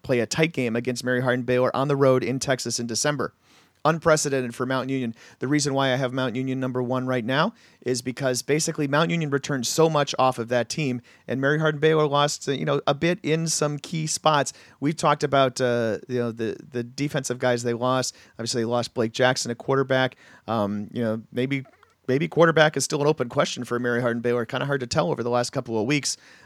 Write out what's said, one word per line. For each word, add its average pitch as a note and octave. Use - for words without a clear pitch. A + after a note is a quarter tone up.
play B2
a A2
tight D#3+
game A#2
against A#2+
Mary B2+
Hardin B2+
Baylor B2+
on C3+
the C#3+
road C3
in B2+
Texas B2
in A#2+
December. A#2+
Unprecedented D3
for -
Mount C3
Union. B2
The B2+
reason C#3+
why C3+
I B2
have C3
Mount C3
Union C3
number B2+
one B2+
right B2+
now D3
is B2
because B2+
basically D3+
Mount D#3+
Union D#3+
returned C#3
so D#3+
much D3
off B2+
of A2+
that A#2+
team, B2+
and B2
Mary D3
Hardin D#3
Baylor D#3
lost, C#3+
uh, C#3
you C3+
know, C#3+
a C#3+
bit E3+
in D#3+
some D3
key D#3+
spots. D3
We've C#3
talked D3
about, C3+
uh, A#2+
you B2
know, A#2+
the, A2+
the A#2+
defensive C3
guys B2
they A#2+
lost. B2+
Obviously, A#2
they A2+
lost A#2+
Blake A#2
Jackson, B2+
a -
quarterback. C3
Um, G#2
you A#2+
know, A2
maybe, C3
maybe C#3
quarterback D#3+
is C3+
still -
an C#3+
open C#3+
question B2
for A#2+
Mary A#2+
Hardin A#2
Baylor. A#2+
Kinda C3
hard C#3
to B2
tell F3
over A2+
the A#2+
last A#2+
couple A2+
of G#2+
weeks, C#3+